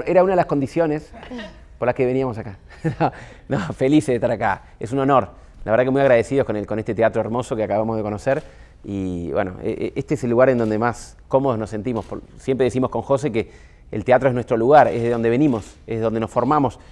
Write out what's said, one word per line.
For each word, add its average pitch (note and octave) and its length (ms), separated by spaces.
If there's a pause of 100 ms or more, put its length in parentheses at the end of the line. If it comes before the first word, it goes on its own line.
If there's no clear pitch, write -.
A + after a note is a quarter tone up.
era F3+ 180
una F#3+ 100
de - 20
las E3+ 120
condiciones D3+ 640 (680)
por A#2 80
las B2 80
que C3 100
veníamos B2+ 320
acá. A2+ 200 (260)
<laughs> D#3 160
No, D3 120 (360)
no, G#2+ 260
felices C#3+ 340
de B2+ 80
estar A#2 160
acá, G2+ 320 (160)
es A2 120
un C#3 80
honor. C3+ 300 (340)
La G#2 80
verdad A#2+ 140
que C3 60
muy C#3 100
agradecidos B2+ 440
con G#2+ 120
el, G#2 100
con G#2+ 100
este A2 160
teatro A2 280
hermoso A#2 340
que G#2+ 80
acabamos G#2+ 320
de G#2+ 80
conocer. G#2+ 400 (400)
Y F#2 480
bueno, F#2 320
e-, A2 80
e-, - 240
este C#3 200
es - 100
el A#2+ 40
lugar B2 200
en B2+ 80
donde A2 200
más A#2 380 (140)
cómodos C3+ 280
nos G#2+ 120
sentimos. A2 360
Por-, - 160 (160)
siempre C3 280
decimos B2 240
con A#2 120
José C#3 300
que G#2+ 180 (420)
el G#2+ 120
teatro B2+ 240
es B2 80
nuestro A#2+ 220
lugar, C3 320
es A#2 120
de A#2 80
donde A#2 200
venimos, B2 480 (100)
es A2+ 140
donde A2+ 180
nos A2 100
formamos, C3 500 (120)